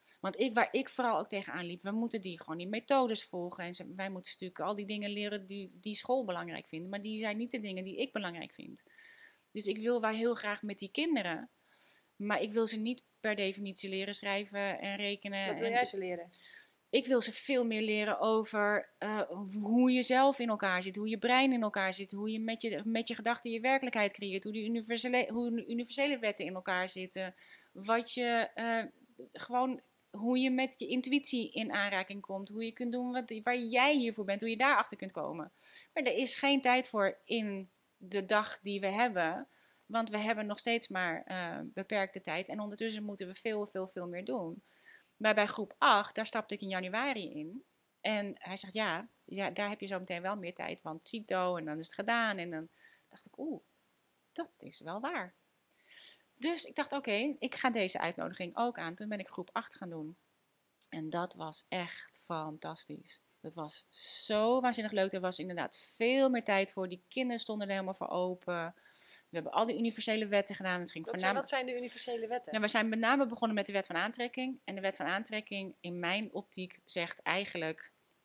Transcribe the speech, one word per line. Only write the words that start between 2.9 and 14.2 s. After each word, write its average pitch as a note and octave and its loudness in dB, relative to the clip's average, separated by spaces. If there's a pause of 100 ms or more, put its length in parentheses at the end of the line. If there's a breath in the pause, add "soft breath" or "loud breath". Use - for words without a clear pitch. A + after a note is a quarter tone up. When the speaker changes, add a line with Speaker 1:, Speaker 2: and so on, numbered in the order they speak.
Speaker 1:
volgen. F3 -6
En F3 -6
ze, E3+ -10
wij F#3+ -4
moeten F#3 -8
natuurlijk - -10
al F3+ -2
die G3+ -6
dingen G#3 -4
leren G#3 -4
die, F#3+ -10 (100)
die G#3+ -6
school B3 0
belangrijk E3+ -6
vindt. E3+ -10
Maar G3+ -8
die G#3+ -6
zijn G#3+ -2
niet A#3+ -4
de C4+ -4
dingen F#3+ -6
die F#3+ -8
ik F#3 -2
belangrijk F3 -8
vind. - -16 (680 soft breath)
Dus G#3 -2
ik G#3+ 0
wil A#3 0
wel A3 2
heel A3+ 0
graag G#3 -4
met G3+ -6
die G3 -8
kinderen. A#3 0 (680 soft breath)
Maar G3+ 0
ik G#3+ -2
wil A3+ 4
ze A3 0
niet A#3+ -2 (160)
per G#3+ 0
definitie G3 -2
leren G3 -2
schrijven G3+ -2